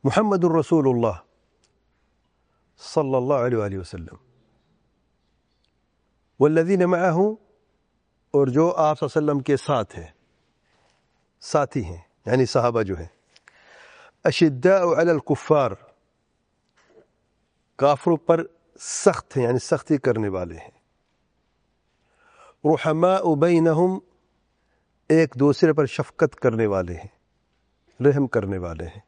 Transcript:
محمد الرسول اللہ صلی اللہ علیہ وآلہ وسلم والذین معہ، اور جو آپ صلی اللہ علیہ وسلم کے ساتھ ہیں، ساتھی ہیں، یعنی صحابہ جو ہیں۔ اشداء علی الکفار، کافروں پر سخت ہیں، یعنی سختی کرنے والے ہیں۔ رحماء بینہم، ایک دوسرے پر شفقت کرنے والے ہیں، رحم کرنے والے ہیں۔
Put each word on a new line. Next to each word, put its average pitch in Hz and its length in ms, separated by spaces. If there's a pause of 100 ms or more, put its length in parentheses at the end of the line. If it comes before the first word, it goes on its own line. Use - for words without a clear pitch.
محمد 190 400
الرسول 160 440
اللہ 117 340 (1600)
صلی 135 380
اللہ 127 180
علیہ 123 240
وآلہ 101 200
وسلم 87 380 (2250)
والذین 165 440
معہ، 175 340 (1120)
اور 143 160
جو 147 280
آپ 151 240
صلی 156 160
اللہ 160 40
علیہ 151 120
وسلم 143 120
کے 143 140
ساتھ 117 420
ہیں، 80 80 (1300)
ساتھی 143 440
ہیں، 85 160 (240)
یعنی 127 200
صحابہ 117 360
جو 95 160
ہیں۔ 85 100 (1160)
اشداء 170 760
علی 170 80
الکفار، 147 640 (2000)
کافروں 147 420
پر 165 260 (360)
سخت - 580
ہیں، 127 60
یعنی 123 160
سختی - 380
کرنے 110 320
والے 90 260
ہیں۔ - 160 (1900)
رحماء 160 680
بینہم، 170 640 (1120)
ایک 160 260
دوسرے 143 380
پر 147 120
شفقت - 500
کرنے 113 300
والے 95 280
ہیں، 82 140 (960)
رحم 139 240
کرنے 101 300
والے 85 280
ہیں۔ 82 220